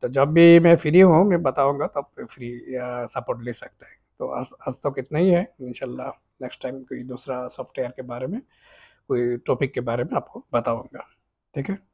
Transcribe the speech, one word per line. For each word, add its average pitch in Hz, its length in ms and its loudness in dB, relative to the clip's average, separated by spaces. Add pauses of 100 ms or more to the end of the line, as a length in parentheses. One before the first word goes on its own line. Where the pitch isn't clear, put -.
तो 123 60 -4
जब 135 260 0
भी 170 260 10
मैं 170 160 6
फ्री 160 240 4
हूँ 185 260 8
मैं 175 180 2
बताऊँगा, 139 440 0
तब 135 440 -8
फ्री, 123 440 -12
अ, 123 300 -8
सपोर्ट 120 360 -8
ले 117 120 -8
सकते - 320 -18
हैं। - 100 -20 (240)
तो 127 80 -8
आज, 131 220 -8 (180)
आज - 80 -8
तक 139 220 -6
इतना 135 220 -6
ही 185 100 2
है, 175 320 0
इंशाल्लाह 127 480 -10 (320)
नेक्स्ट 123 220 -14
टाइम 131 200 -10
कोई 123 200 -12
दूसरा 127 440 -10
सॉफ्टवेयर 123 440 -10
के - 100 -16
बारे 123 260 -10
में, 208 140 -8 (680)
कोई 120 300 -2
टॉपिक 127 360 -4
के 127 80 -6
बारे 123 220 -4
में 185 120 -6
आपको - 380 -8
बताऊँगा, 117 540 -6 (480)
ठीक 139 140 -8
है। 196 100 -6 (140)